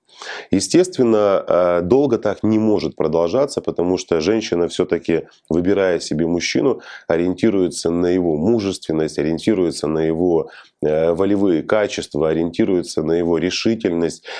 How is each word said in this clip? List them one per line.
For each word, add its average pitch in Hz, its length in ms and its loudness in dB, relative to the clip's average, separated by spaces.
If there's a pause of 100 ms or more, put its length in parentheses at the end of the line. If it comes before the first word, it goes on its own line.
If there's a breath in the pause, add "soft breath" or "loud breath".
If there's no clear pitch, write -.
(520 loud breath)
Естественно, 110 960 2
э, 87 340 2
долго 123 360 2
так 101 260 -4
не 107 140 2
может 107 360 0
продолжаться, 85 640 0
потому 87 380 -2
что - 220 -2
женщина 90 480 0
все-таки, 85 540 -2 (280 loud breath)
выбирая 90 500 2
себе 82 260 -2
мужчину, 87 540 0 (280 loud breath)
ориентируется 90 840 0
на 87 160 0
его 87 300 0
мужественность, 85 800 -2
ориентируется 82 720 -2
на 78 120 -2
его, 80 480 0 (360 loud breath)
э, 78 280 2
волевые 98 500 0
качества, 92 640 -2
ориентируется 85 760 -2
на 78 100 -2
его 85 260 0
решительность. 87 840 -2 (160 loud breath)